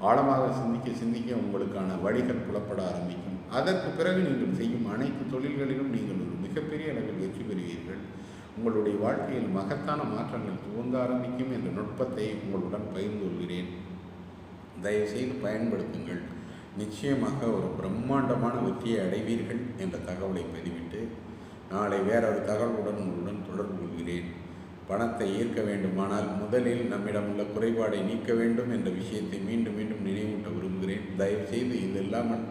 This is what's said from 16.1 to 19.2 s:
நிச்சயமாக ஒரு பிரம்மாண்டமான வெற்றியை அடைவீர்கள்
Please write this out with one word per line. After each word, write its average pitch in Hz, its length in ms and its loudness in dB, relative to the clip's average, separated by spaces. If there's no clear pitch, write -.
நிச்சயமாக 113 580 0
ஒரு 92 240 0
பிரம்மாண்டமான 120 880 2
வெற்றியை 117 400 2
அடைவீர்கள் 113 580 0